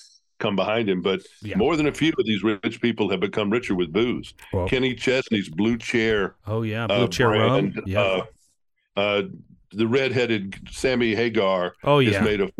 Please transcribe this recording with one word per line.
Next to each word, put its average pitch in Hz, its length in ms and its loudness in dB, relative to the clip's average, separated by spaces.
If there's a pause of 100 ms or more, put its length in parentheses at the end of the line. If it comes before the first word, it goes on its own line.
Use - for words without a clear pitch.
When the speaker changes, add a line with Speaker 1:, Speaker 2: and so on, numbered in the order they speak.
(380)
Speaker 1:
come 104 180 -2
behind 104 340 0
him. 92 120 0
But 92 200 0 (200)
Speaker 2:
Yeah. 101 160 -10
Speaker 1:
more 147 200 2
than 151 100 2
a 135 60 0
few 160 260 0
of 107 60 0
these 104 180 -2
rich 107 380 -2
people 110 280 0
have 92 120 -2
become 104 280 -2
richer 117 240 0
with 87 200 -2
booze. 104 400 0 (180)
Speaker 2:
Well 92 160 -2
Speaker 1:
Kenny 127 260 0
Chesney's 120 560 0
Blue 107 280 0
Chair, 110 580 0 (100)
Speaker 2:
Oh, 110 180 -4
yeah, 110 220 -6
Speaker 1:
uh, 101 120 0
Speaker 2:
Blue - 100 2
Chair 120 220 2
Speaker 1:
brand, 104 480 2
Speaker 2:
Rum. - 100 -8
Yeah. 101 140 0
Speaker 1:
uh, 95 240 0 (720)
uh, 101 240 0 (500)
the 113 160 0
redheaded 120 680 0 (140)
Sammy 120 460 0
Hagar 98 580 2 (100)
Speaker 2:
Oh, 143 160 4
Speaker 1:
has 113 140 4
Speaker 2:
yeah. 98 80 0
Speaker 1:
made 104 200 0
a 95 80 -2 (100)